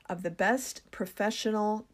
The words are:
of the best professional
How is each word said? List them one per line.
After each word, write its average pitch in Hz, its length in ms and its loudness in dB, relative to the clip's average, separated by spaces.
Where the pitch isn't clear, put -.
of 180 140 -6
the 170 80 0
best 214 500 2
professional 214 1040 0